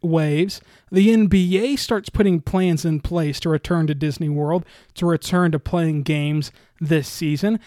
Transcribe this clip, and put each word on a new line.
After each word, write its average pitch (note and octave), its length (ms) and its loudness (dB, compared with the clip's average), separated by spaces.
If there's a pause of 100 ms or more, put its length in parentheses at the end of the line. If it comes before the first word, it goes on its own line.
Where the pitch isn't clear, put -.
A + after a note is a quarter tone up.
waves. D#3+ 600 0 (300)
The G3 200 6
N A3 160 4
B F#3 300 2
A B3+ 180 0
starts A3 340 -4
putting F#3 320 2
plans F3+ 440 0
in D#3 160 0
place D#3+ 400 -4
to E3+ 80 -2
return D#3+ 380 0
to D3 80 -2
Disney D3+ 340 -4
World, D3 360 -2 (300)
to F#3 100 -4
return E3+ 460 0
to D#3 80 0
playing D#3+ 440 -2
games D3 480 -2 (280)
this D#3 280 0
season. F3 600 -2